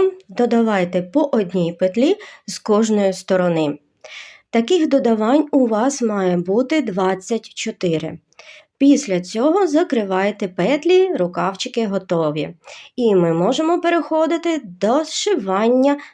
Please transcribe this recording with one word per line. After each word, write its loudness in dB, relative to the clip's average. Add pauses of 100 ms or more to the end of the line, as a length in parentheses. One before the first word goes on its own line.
(280)
додавайте 0
по 0
одній 0
петлі 2 (320)
з -12
кожної 2
сторони. 0 (720)
Таких 2
додавань 2
у 2
вас 0
має 0
бути 0
двадцять -4
чотири. -4 (600)
Після 0
цього -2
закривайте -2
петлі, 0
рукавчики -4
готові. -2 (400)
І 4
ми 4
можемо 0
переходити 0
до 0
зшивання 0 (160)